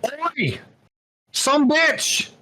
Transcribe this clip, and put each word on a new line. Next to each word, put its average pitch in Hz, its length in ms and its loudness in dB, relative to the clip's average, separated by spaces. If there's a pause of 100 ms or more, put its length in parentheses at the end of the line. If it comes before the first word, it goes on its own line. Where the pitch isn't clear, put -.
Oi! 269 560 -6 (720)
Some 277 380 2
bitch! - 600 0 (120)